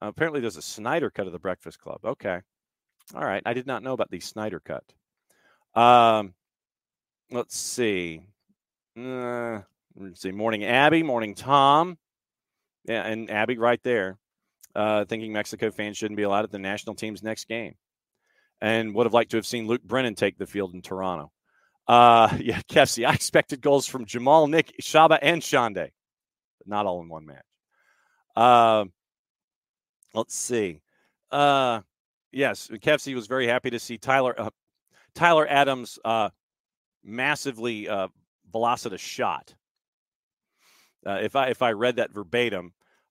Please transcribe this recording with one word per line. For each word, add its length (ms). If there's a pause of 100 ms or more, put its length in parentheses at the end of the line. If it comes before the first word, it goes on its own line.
apparently 400
there's 160
a 60
Snyder 480
cut 160
of 60
the 80
Breakfast 400
Club. 240
Okay. 360 (760)
All 100
right. 200
I 80
did 140
not 160
know 100
about 180
the 100
Snyder 400
cut. 240 (880)
Um, 600 (1000)
let's 240
see. 720 (680)
Uh, 640 (360)
let's 240
see. 100
Morning, 340
Abby. 380
Morning, 320
Tom. 640 (840)
Yeah, 200
and 240
Abby 300
right 240
there, 360 (580)
uh, 300
thinking 260
Mexico 400
fans 240
shouldn't 200
be 60
allowed 220
at 80
the 80
national 340
team's 300
next 240
game. 260 (840)
And 340
would 120
have 80
liked 180
to 40
have 100
seen 200
Luke 160
Brennan 320
take 240
the 80
field 280
in 80
Toronto. 500 (540)
Uh, 500
<laughs> 40
yeah, 280
Kefsey, 380
I 60
expected 480
goals 260
from 200
Jamal, 400
Nick, 340
Shaba, 420
and 200
Shande, 320 (840)
but 80
not 200
all 140
in 80
one 180
match. 180 (880)
Uh, 500 (1300)
let's 200
see. 460 (500)
Uh, 500 (520)
yes, 360
Kefsey 460
was 120
very 200
happy 240
to 80
see 200
Tyler, 400
uh, 120 (640)
Tyler 340
Adams, 560
uh, 260 (720)
massively, 840
uh, 200 (440)
velocitous 480
shot. 540 (1500)
Uh, 160
if 140
I, 120
if 140
I 100
read 240
that 160
verbatim, 600 (380)